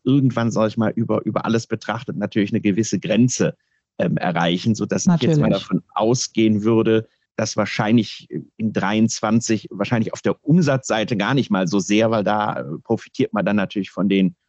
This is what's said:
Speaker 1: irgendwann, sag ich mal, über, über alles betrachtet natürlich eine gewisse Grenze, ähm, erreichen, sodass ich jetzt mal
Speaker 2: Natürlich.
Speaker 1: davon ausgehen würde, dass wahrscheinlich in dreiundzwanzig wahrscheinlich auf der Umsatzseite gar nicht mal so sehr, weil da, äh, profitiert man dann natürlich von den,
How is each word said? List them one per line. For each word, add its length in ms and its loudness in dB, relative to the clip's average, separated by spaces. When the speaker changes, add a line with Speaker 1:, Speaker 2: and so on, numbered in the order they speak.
Speaker 1:
irgendwann, 460 2
sag 180 0
ich 80 -8
mal, 140 0
über, 340 -2
über 200 -4
alles 220 0
betrachtet 500 -6
natürlich 360 -2
eine 80 0
gewisse 380 0
Grenze, 580 0
ähm, 180 0
erreichen, 580 0
sodass 320 -2
ich 160 2
jetzt 160 2
mal 100 2
Speaker 2:
Natürlich. 140 0
Speaker 1:
davon 200 -4
ausgehen 680 2
würde, 460 2
dass 200 -4
wahrscheinlich 720 0
in 160 -2
dreiundzwanzig 960 0
wahrscheinlich 420 -2
auf 80 -10
der 240 -2
Umsatzseite 720 2
gar 160 0
nicht 180 0
mal 160 0
so 120 0
sehr, 320 2
weil 140 0
da, 360 -2
äh, 40 -8
profitiert 480 -4
man 140 0
dann 100 0
natürlich 340 -4
von 200 0
den, 260 2